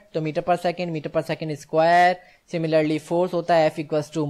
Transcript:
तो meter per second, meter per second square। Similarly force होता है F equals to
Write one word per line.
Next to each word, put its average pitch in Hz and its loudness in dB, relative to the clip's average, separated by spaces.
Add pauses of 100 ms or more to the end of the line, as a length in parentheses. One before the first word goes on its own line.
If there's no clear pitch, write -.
(140)
तो 160 -4
meter 156 -4
per 175 0
second, 175 -4
meter 156 -6
per 160 -2
second 156 -6
square। 175 4 (360)
Similarly 156 0
force 175 -2
होता 170 0
है 156 4
F 165 -8
equals 151 -4
to 156 -4